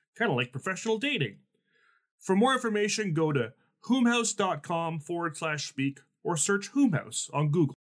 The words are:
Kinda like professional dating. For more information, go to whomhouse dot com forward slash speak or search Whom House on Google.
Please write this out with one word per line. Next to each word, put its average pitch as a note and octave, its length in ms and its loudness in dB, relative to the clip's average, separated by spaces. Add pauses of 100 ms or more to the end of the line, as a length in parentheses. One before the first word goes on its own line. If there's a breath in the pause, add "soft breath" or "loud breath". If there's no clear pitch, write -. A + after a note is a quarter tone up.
(180)
Kinda A3 160 0
like C3 200 -2
professional F#3+ 440 -4
dating. G3+ 400 -4 (840)
For F#3+ 180 0
more B3 160 4
information, G#3+ 600 -2
go D#3 200 2
to A#2 200 -2 (280)
whomhouse A#3+ 520 2
dot F3 300 -2
com E3 360 -2
forward E3+ 360 -4
slash D3+ 320 -4
speak C#3 320 -4 (240)
or E3 140 0
search G3 320 0
Whom C4+ 240 4
House - 400 -4
on D3 160 2
Google. D3+ 260 2 (180)